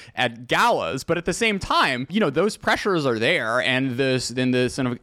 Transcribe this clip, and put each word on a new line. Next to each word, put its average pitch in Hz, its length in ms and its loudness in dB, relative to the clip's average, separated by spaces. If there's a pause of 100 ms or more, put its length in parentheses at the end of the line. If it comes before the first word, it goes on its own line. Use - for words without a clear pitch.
(140)
at 117 320 -2
galas. 151 580 2
But 170 140 0
at 170 80 -8
the 175 80 0
same 214 240 0
time, 160 500 0
you 202 120 -2
know, 165 100 2
those 175 260 0
pressures 196 480 0
are 117 140 2
there. 123 420 0
And 127 380 0
this, 131 300 0
then 127 240 0
the 123 180 2
sort 131 160 -4
of 123 160 -4